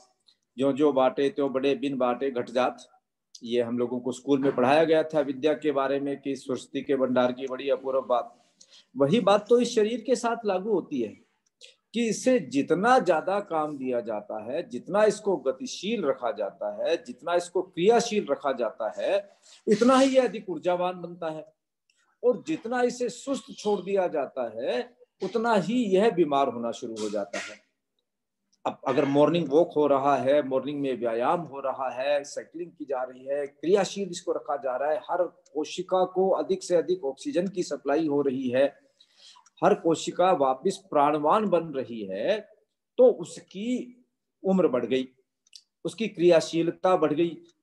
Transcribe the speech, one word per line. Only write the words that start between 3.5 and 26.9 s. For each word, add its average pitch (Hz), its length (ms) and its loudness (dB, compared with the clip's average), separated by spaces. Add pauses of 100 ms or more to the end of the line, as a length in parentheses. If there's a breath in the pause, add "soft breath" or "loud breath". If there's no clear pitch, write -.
हम 120 160 -2
लोगों 120 220 -2
को 127 120 -6
स्कूल 139 280 0
में 131 160 0
पढ़ाया 135 280 4
गया 156 200 2
था 156 160 -2
विद्या 143 340 -2
के 151 180 -2
बारे 139 280 0
में 139 220 -6
कि 139 140 -6
सुरसती 131 460 -8
के 135 140 0
भंडार 127 360 2
की 131 160 -8
बड़ी 131 220 -6
अपूर्व 131 320 0
बात। 120 500 -4 (460 soft breath)
वही 143 220 4
बात 202 300 2
तो 240 100 6
इस 240 160 0
शरीर 220 260 0
के 254 140 0
साथ 233 300 -4
लागू 196 280 -2
होती 147 280 -2
है 101 120 -6 (800 loud breath)
कि 233 140 0
इसे 247 320 2
जितना 185 600 2
ज्यादा 180 400 0
काम 151 380 -4
दिया 127 240 -4
जाता 107 500 -8
है, 170 180 -6
जितना 160 340 -2
इसको 202 340 0
गतिशील 143 680 -4
रखा 120 260 -2
जाता 104 540 -6
है, 170 180 -2
जितना 165 320 -6
इसको 175 260 -2
क्रियाशील 202 720 2
रखा 139 200 -2
जाता 110 500 -4
है, 180 280 -2 (380 soft breath)
इतना 233 300 6
ही 269 180 4
यह 254 80 6
अधिक 202 260 -4
ऊर्जावान 180 520 -2
बनता 175 280 -10
है। 156 240 -12 (720)
और 240 240 2
जितना 233 340 -2
इसे 247 280 0
सुस्त - 480 -8
छोड़ 208 240 -2
दिया 185 260 0
जाता 131 440 -4 (100)
है, 233 400 -6 (220)
उतना 226 300 -2
ही 220 320 0
यह 196 260 4
बीमार 143 360 2
होना 117 240 -6
शुरू 113 300 -10